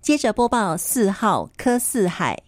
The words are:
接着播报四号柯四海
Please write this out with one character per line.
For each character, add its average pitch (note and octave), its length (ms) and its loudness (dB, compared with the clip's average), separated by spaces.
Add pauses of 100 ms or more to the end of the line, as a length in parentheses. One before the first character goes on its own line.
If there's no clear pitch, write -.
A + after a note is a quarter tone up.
接 D4 160 0
着 A3 160 0
播 A#3+ 160 2
报 G3+ 260 0
四 G3 340 0
号 F#3 460 0
柯 B3 240 0
四 G#3+ 280 0
海 D3+ 400 -4